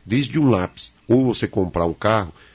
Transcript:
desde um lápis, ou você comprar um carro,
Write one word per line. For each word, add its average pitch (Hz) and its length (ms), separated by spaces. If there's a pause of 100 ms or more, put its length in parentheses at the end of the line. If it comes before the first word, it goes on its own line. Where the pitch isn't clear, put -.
desde 131 320
um 147 100
lápis, - 440 (140)
ou 127 200
você 117 200
comprar 87 380
um 82 100
carro, 104 380 (220)